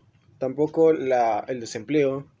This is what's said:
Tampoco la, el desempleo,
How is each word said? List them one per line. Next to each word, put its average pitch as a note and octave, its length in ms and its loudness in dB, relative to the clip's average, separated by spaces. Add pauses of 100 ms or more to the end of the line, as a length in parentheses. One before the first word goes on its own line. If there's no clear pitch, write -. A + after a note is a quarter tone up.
(400)
Tampoco D3+ 540 2
la, B2 540 0
el C3 120 -6
desempleo, C3+ 680 -2 (120)